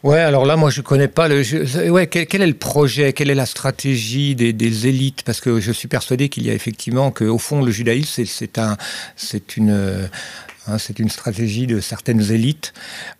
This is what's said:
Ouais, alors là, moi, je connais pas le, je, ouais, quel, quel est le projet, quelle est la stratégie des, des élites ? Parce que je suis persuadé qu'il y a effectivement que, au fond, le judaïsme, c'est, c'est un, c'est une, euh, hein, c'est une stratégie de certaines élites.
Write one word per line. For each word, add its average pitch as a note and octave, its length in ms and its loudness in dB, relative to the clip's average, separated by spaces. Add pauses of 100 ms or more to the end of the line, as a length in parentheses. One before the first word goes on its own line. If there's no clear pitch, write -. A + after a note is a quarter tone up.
Ouais, D3 160 6
alors C#3+ 260 4
là, D3+ 100 4
moi, D#3 140 4
je C3+ 120 -2
connais C#3 260 4
pas D#3+ 200 2
le, C#3+ 140 4
je, D3+ 480 0
ouais, F3 160 6
quel, E3+ 220 -2
quel G3 160 0
est F3+ 40 4
le C#3+ 60 4
projet, C#3 600 2
quelle C#3+ 180 0
est C#3 40 4
la C3 120 0
stratégie C3+ 880 -2
des, A#2 180 2
des A2+ 320 0
élites ? C3+ 380 0
Parce - 180 -4
que A#2 180 2
je G#2 120 -2
suis - 160 -6
persuadé C3 420 0
qu'il - 160 -6
y A2+ 60 0
a - 20 0
effectivement A#2 560 -2
que, B2 140 -2
au A2 160 2
fond, D3 240 -2
le A#2+ 80 2
judaïsme, A#2 420 0
c'est, A#2+ 120 -2
c'est - 340 -8
un, G#2+ 180 0 (380)
c'est - 420 -10
une, G#2+ 140 4
euh, F#2+ 340 -2 (640)
hein, G#2+ 100 -2
c'est A2 220 -8
une A2 100 0
stratégie A2+ 560 -4
de A2+ 140 0
certaines G#2+ 520 0
élites. A#2 400 0 (480)